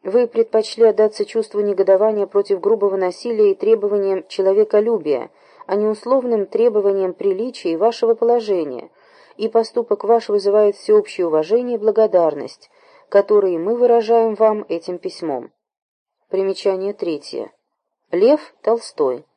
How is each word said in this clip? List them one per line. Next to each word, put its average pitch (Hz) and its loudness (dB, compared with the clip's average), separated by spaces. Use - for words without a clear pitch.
Вы 233 0
предпочли 226 -2
отдаться 214 2
чувству 214 -4
негодования 202 2
против 202 -2
грубого 202 0
насилия 202 0
и - 0
требованиям 202 -2
человеколюбия, 196 0
а 190 -2
не 214 0
условным 233 0
требованиям 196 0
приличия 196 -4
и 165 -4
вашего 226 0
положения, 214 -2
и 214 -4
поступок 226 -2
ваш 226 0
вызывает 208 2
всеобщее 208 0
уважение 214 -2
и 208 -6
благодарность, 175 0
которые 202 2
мы 196 -2
выражаем 233 2
вам 214 0
этим 175 -6
письмом. 156 -8
Примечание 190 -2
третье. 160 -8
Лев 233 2
Толстой. 151 -2